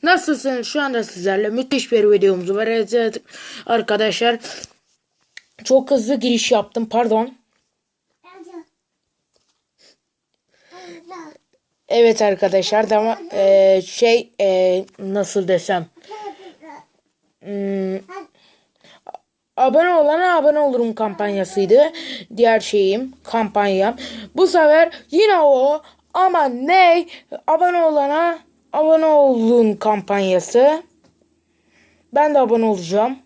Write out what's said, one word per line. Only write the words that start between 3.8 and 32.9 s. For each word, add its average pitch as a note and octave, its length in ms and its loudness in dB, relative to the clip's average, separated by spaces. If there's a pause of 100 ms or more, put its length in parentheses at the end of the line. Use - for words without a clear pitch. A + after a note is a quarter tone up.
çok C4 260 0
hızlı B3+ 240 0
giriş A#3+ 380 -2
yaptım, A3 360 -4
pardon. A3+ 460 -2 (4000)
Evet A3+ 340 2
arkadaşlar, G3 600 0
deva-, G#3+ 340 -2 (140)
e, G3 500 4
şey, A#3 480 0 (100)
e, F#3 440 0 (140)
nasıl F#3+ 500 -4
desem. F3+ 380 -2 (1600)
Hmm, G3 540 -6 (1600)
abone D4 340 2
olana E4+ 460 2
abone D4 220 2
olurum A#3+ 360 -2
kampanyasıydı. G#3 1000 0 (440)
Diğer A3+ 240 2
şeyim, G#3 520 -2 (120)
kampanyam. G#3 720 -2 (380)
Bu F4+ 120 2
sefer E4 440 4 (200)
yine F#4+ 300 2
o C#4+ 420 2 (320)
ama F4+ 300 2
ne? E4+ 640 2 (400)
Abone F4 360 2
olana D#4 560 0 (340)
abone D#4 340 2
olun A#3+ 680 2
kampanyası. G3+ 1080 0 (1300)
Ben D4 200 2
de C#4+ 40 4
abone A#3 260 2
olacağım. G#3 600 -2